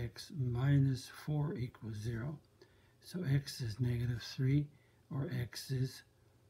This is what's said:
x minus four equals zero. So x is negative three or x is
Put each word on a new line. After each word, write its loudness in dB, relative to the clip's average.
x -8
minus 4
four 0
equals -6
zero. -4
So -6
x 2
is -4
negative 0
three 2
or -2
x -6
is -2